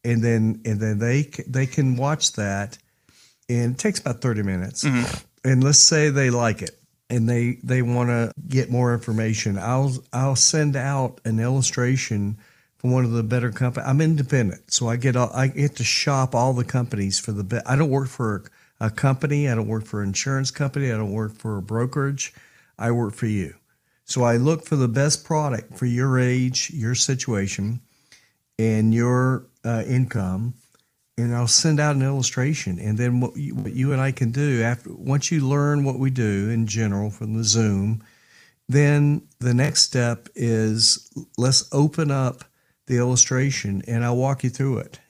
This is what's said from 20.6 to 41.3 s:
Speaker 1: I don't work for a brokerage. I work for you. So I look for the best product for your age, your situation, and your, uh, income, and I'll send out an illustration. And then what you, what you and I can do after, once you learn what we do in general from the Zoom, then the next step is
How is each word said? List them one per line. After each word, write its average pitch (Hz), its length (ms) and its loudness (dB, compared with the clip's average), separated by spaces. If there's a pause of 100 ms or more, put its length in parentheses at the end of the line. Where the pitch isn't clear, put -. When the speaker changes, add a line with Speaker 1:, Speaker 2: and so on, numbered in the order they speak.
Speaker 1:
I 110 60 -2
don't 104 160 -4
work 110 200 -4
for 110 240 -6
a 95 40 -4
brokerage. 131 720 -4 (440)
I 117 140 0
work 117 220 0
for 117 140 -4
you. 98 260 -2 (500)
So 127 200 -2
I 120 120 4
look 156 300 2
for 156 100 -2
the 127 140 2
best 139 340 0
product 147 540 -4
for 131 80 -2
your 127 340 2
age, 127 520 0
your 123 240 -2
situation, 110 840 -2 (800)
and 110 340 4
your, 123 520 2 (180)
uh, 117 240 -2
income, 117 680 0 (640)
and 120 160 -2
I'll 120 140 0
send 156 320 2
out 147 160 2
an 135 60 2
illustration. 131 800 -2
And 107 180 -2
then 123 240 0
what - 160 -4
you, 143 180 -6
what 101 180 -6
you 131 200 0
and 131 80 0
I 135 100 0
can 127 200 -2
do 131 320 0
after, 117 280 -2
once 139 400 -2
you 143 160 0
learn 143 380 2
what 127 140 -2
we 135 100 2
do 107 400 0
in 113 180 0
general 104 440 -2
from 110 260 -6
the 113 80 -2
Zoom, 107 580 2 (640)
then 147 540 4 (180)
the 123 140 0
next - 300 2
step 120 520 0
is 110 760 0 (280)